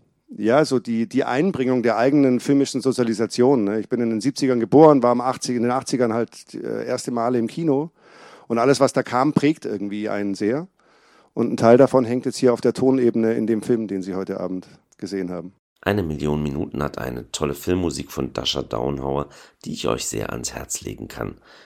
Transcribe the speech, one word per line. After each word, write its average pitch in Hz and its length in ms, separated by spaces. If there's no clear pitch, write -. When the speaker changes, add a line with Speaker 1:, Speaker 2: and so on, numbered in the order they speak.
Speaker 1:
ja, 117 260
so 127 160
die, 113 300
die 127 160
Einbringung 127 580
der 110 140
eigenen 131 420
filmischen 139 400
Sozialisation, 120 840
ne? 107 160
Ich - 80
bin 120 100
in 117 100
den 110 120
siebzigern 127 400
geboren, 139 420
war 120 80
am 123 100
achtzig, 123 360
in 113 60
den 120 80
achtzigern 123 420
halt, - 400
äh, 113 320
erste 123 260
Male 120 280
im 117 80
Kino. 156 440
Und 117 120
alles, 135 220
was 131 100
da 131 120
kam, 131 280
prägt 151 340
irgendwie 104 440
einen 101 260
sehr. 127 320
Und 117 180
ein 113 60
Teil 117 200
davon 131 260
hängt 120 220
jetzt 127 120
hier 123 160
auf 117 80
der 120 120
Tonebene 117 600
in 117 140
dem 110 140
Film, 113 260
den 95 160
Sie 92 120
heute 95 240
Abend 92 280
gesehen 92 340
haben. 87 220
Speaker 2:
Eine 101 220
Million 76 400
Minuten 71 400
hat 71 140
eine 62 340
tolle 71 240
Filmmusik 85 560
von 67 220
Dasha 64 280
Downhauer, 69 680
die - 80
ich - 160
euch 57 180
sehr - 260
ans - 220
Herz - 280
legen - 260
kann. 57 280